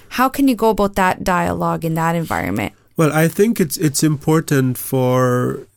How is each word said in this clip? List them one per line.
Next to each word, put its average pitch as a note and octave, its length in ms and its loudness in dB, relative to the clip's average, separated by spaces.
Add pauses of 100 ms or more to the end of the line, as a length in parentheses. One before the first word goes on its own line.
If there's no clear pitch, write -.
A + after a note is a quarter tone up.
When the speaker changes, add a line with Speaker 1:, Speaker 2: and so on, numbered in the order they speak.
Speaker 1:
How - 200 0
can C4+ 200 0
you B3 80 2
go A3+ 140 2
about G3+ 260 0
that F#3 260 0
dialogue F3 640 -2
in E3 100 -2
that E3 220 0
environment? G2+ 560 -4 (240)
Speaker 2:
Well, D#3+ 160 2
I D#3+ 160 2
think G3+ 320 0
it's, E3 160 -2
it's D3+ 260 -2
important D3+ 760 0
for B2+ 1000 0